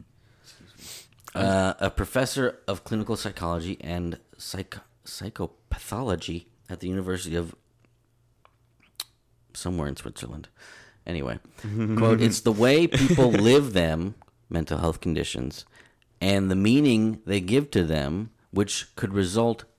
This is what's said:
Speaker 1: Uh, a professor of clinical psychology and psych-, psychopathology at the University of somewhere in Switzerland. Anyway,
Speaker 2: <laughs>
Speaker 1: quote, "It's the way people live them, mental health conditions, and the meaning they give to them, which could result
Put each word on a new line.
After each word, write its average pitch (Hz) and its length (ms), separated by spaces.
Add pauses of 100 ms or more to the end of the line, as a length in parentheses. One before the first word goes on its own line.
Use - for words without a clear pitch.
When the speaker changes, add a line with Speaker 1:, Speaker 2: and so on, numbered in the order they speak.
(1300)
Speaker 1:
Uh, 95 460
a 95 100
professor 127 680 (100)
of 98 160
clinical 107 320
psychology 85 640
and 87 380 (180)
psych-, - 420 (260)
psychopathology 95 1400 (240)
at 90 120
the 90 80
University 92 480
of 82 180 (2000)
somewhere 85 340
in 69 80
Switzerland. - 520 (580)
Anyway, 69 320 (240)
Speaker 2:
<laughs> 110 340
Speaker 1:
quote, 113 240
"It's 113 200
the 117 120
way 135 340
people 135 460
live 120 400
them, 85 420 (360)
mental 80 280
health 82 220
conditions, 73 640 (560)
and 98 300
the 92 60
meaning 110 680
they 98 160
give 123 320
to 95 120
them, 80 460 (200)
which - 440
could 98 200
result 107 500 (140)